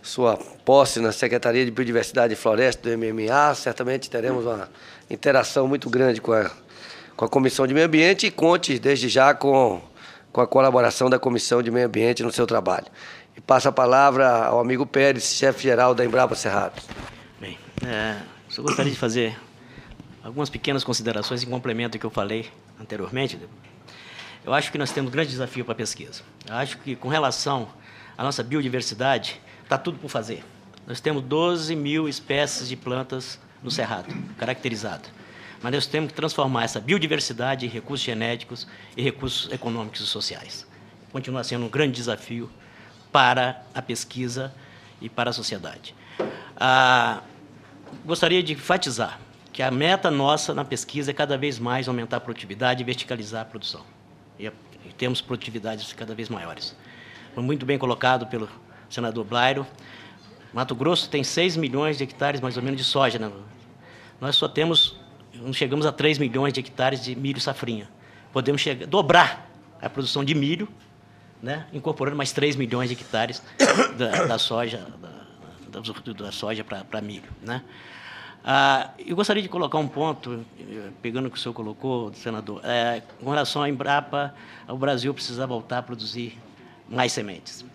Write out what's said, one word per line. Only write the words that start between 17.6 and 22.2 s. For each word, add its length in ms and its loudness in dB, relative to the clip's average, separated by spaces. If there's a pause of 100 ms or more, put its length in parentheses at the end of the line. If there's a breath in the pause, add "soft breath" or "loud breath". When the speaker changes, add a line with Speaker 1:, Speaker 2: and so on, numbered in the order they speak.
Speaker 2:
é, 340 -2 (300)
só 140 -10
gostaria 300 0
de 80 -6
fazer 360 0 (880 loud breath)
algumas 280 -6
pequenas 320 -2
considerações 580 -2
em 60 -6
complemento 500 -4
ao 20 -6
que 60 -8
eu 60 -4
falei 360 -4 (320)